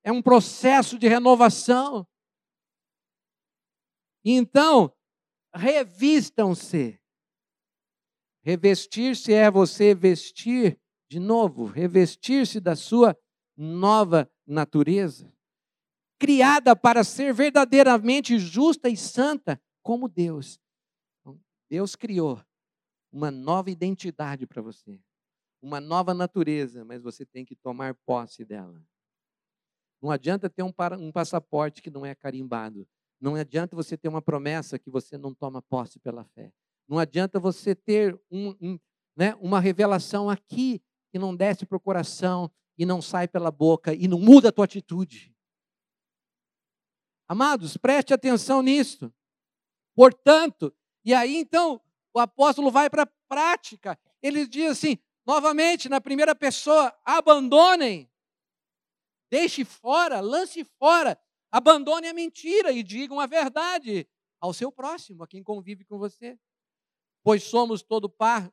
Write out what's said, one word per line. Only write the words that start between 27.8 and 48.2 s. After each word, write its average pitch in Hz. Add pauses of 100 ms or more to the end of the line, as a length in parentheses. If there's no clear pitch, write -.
posse 120
dela. 92 (1160)
Não 143
adianta 170
ter 185
um 185
para-, 175
um 160
passaporte 156
que 165
não 139
é 139
carimbado. 117 (320)
Não 143
adianta 156
você 165
ter 165
uma 156
promessa 147
que -
você 135
não 139
toma 131
posse 123
pela 120
fé. - (380)
Não 151
adianta 175
você 185
ter 208
um, 196 (100)
um, 180 (360)
né, 202
uma 185
revelação 196
aqui 233 (300)
que 185
não 185
desce 190
pro 185
coração 180 (260)
e 165
não 180
sai 180
pela 170
boca 156
e 180
não 175
muda 226
a -
tua 202
atitude. 175 (2000)
Amados, 220
preste 269
atenção 262